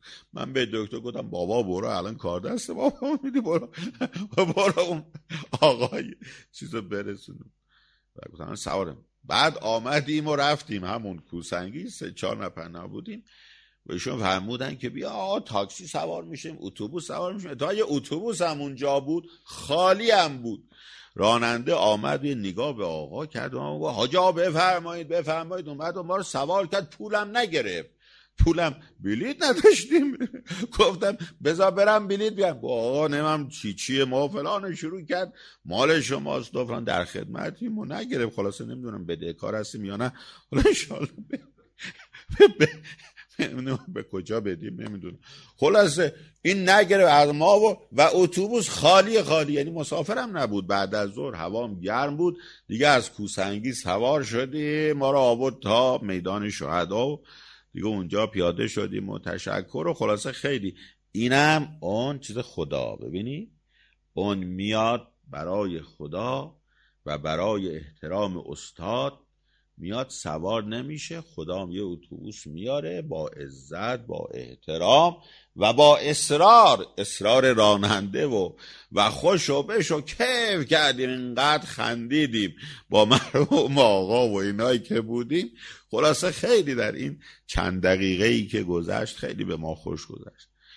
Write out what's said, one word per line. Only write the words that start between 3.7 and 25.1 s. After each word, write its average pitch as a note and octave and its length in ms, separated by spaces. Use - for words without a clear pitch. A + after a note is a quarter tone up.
برو F#3+ 440
اون E3+ 240
آقای B2 540
چیز - 220
رو A2+ 80
برسون.» G2+ 580
و - 160
گفتم E2 160
«من G2+ 80
سوارم.» E2 400
بعد C3+ 340
آمدیم C3+ 680
و D3+ 100
رفتیم C#3 480
همون G2 340
کوسنگی، F2+ 720
سه F2+ 240
چهار G#2+ 320
نفر E2 240
نبودیم G2 560
و - 60
ایشون B2 260
فرمودن A2+ 580
که B2+ 140
«بیا B2 200
آقا G2 300
تاکسی G#2 460
سوار E3 380
می‌شیم، D#3+ 360
اتوبوس A2+ 460
سوار F3+ 260
می‌شیم.» F3 220
تا D3 200
یه G#3+ 120
اتوبوس E3 560
هم D#3+ 180
اونجا C#3 400
بود، D#3+ 300
خالی F#3 640
هم D#3 320
بود. A2+ 260
راننده A#2 600
آمد C3 500
یه C#3+ 100
نگاه A2+ 420
به G#2 80
آقا E2 420
کرد C3 280
و C#3+ 240
گفت D3+ 180
«حاجی B2+ 200
آقا F#3 160
بفرمایید، E3+ 760
بفرمایید.» E3 600